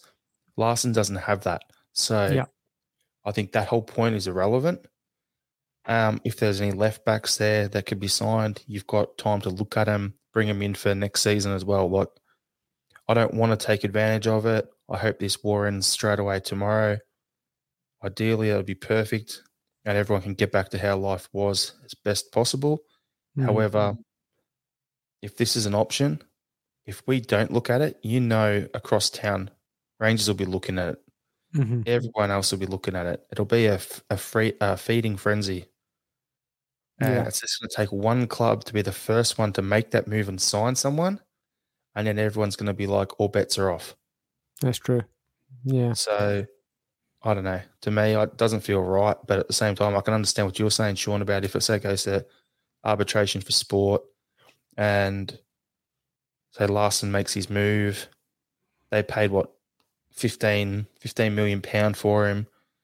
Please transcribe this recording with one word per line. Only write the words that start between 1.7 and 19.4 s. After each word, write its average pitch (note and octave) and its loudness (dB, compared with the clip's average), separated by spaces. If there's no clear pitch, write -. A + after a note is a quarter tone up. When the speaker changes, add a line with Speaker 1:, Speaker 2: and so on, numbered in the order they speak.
Speaker 1:
So G#2 0
Speaker 2:
Yeah. C3 2
Speaker 1:
I G#2 -4
think G2+ -4
that G#2+ 0
whole A#2 0
point A2+ 0
is G2 -4
irrelevant. A2 0
Um, A2 2
if A2+ -4
there's G#2 2
any G2+ 0
left G#2+ 0
backs A2 0
there G#2+ 2
that G2+ -4
could G2 -6
be G2 -4
signed, A2 -2
you've G2 -10
got - 0
time G#2 0
to G2 -4
look G2 -6
at G#2+ 2
'em, G#2 -2
bring A2 2
'em G2+ -2
in G2+ -2
for G2+ 0
next G2+ -2
season G2+ 2
as F#2 -2
well. G2 2
Like, G2 2
I A2+ 4
don't A2+ 2
wanna A2+ 4
take G#2+ 0
advantage G#2+ 0
of A2 2
it. A2 0
I F2+ -6
hope G#2+ -2
this G2 -4
war G#2 0
ends G2 -2
straight G#2 0
away G2 -2
tomorrow. G#2 0
Ideally, A2 0
it G2+ 2
would F#2+ -2
be F#2+ -6
perfect A2 -2